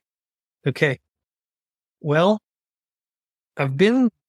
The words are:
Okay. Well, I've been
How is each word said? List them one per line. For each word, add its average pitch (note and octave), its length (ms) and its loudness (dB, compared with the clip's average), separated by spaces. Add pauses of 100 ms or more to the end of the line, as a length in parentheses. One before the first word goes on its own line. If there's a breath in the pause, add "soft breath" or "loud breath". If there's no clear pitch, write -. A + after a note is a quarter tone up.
(680)
Okay. C#3 320 -2 (1040)
Well, E3+ 360 0 (1160)
I've C3+ 220 -4
been A#3 320 2 (200)